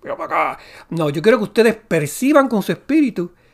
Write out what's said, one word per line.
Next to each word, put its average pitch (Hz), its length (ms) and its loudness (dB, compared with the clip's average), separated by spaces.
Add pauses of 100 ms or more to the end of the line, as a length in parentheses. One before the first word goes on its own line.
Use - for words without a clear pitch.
mira - 140 -8
para 156 360 -2
acá". - 100 -14 (280)
No, 165 200 0
yo 143 120 -4
quiero 226 160 6
que 214 60 -4
ustedes 220 320 2
perciban 254 720 0
con 208 140 -2
su 190 100 -4
espíritu 247 600 -2 (220)